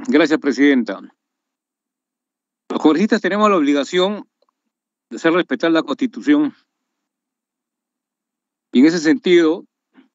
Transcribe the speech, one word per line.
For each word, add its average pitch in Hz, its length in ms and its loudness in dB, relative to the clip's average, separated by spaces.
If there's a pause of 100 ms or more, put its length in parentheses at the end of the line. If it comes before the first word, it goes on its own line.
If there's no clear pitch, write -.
gracias, 151 320 2
presidenta. 127 600 0 (1700)
Los - 100 -6
congresistas 180 400 2
tenemos 208 300 0
la 196 60 2
obligación 170 680 -2 (840)
de - 60 -14
hacer 165 160 0
respetar 165 380 -2
la 160 120 0
Constitución. 135 720 -2 (2250)
Y 123 80 2
en 139 60 6
ese 170 120 2
sentido, 165 680 0 (500)